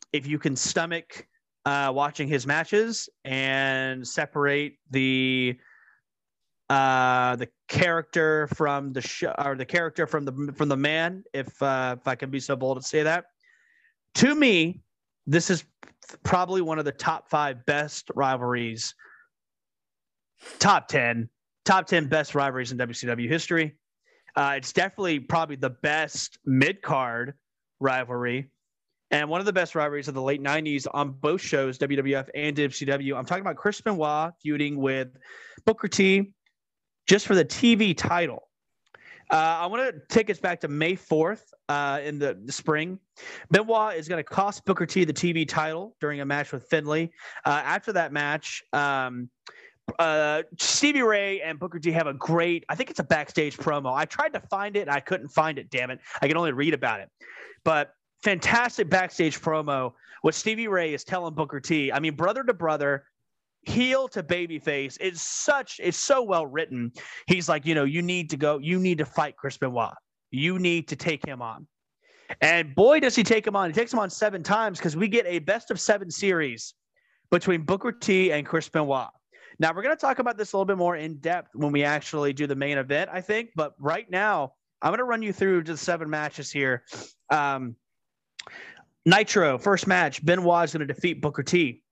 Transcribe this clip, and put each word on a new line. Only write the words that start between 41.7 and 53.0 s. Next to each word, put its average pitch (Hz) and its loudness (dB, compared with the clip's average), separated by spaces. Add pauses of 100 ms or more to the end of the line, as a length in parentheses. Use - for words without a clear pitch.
in 147 -8
the, 139 -2 (100)
the 135 -12
spring. 160 -2 (540)
Benoit 214 4
is 156 -8
gonna 165 -4
cost 202 -2
Booker 180 0
T 185 2
the 151 2
T 175 -2
V 160 0
title 160 -4
during 147 -4
a 139 -6
match 143 -2
with 131 -10
Finlay. 160 0 (340)
Uh, 143 2
after 190 -2
that 165 0
match, 147 -4 (120)
um, 131 -2 (680)
uh, 156 2 (160)
Stevie 285 2
Ray 202 2
and 156 -8
Booker 175 -8
T 160 -2
have 160 0
a 139 -2
great, 170 0
I 147 -4
think 247 -6
it's - -10
a 165 -2